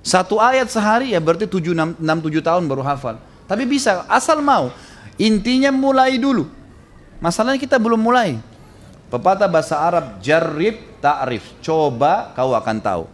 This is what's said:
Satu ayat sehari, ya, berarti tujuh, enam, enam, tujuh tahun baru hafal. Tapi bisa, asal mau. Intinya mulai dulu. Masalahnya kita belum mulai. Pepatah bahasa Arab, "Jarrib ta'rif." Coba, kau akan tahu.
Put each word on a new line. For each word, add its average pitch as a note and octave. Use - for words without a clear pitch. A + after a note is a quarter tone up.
Satu F#3
ayat B3+
sehari, A3+
ya, F3
berarti E3
tujuh, F3
enam, E3
enam, D#3+
tujuh D#3
tahun E3+
baru C3+
hafal. C3+
Tapi G#3+
bisa, A#3+
asal D4+
mau. A#3
Intinya A3+
mulai C4
dulu. A#3+
Masalahnya A3
kita C4
belum A3+
mulai. A3+
Pepatah F#3+
bahasa D#3+
Arab, D3+
"Jarrib D#3+
ta'rif." C3+
Coba, D3+
kau B2+
akan A2
tahu. F2+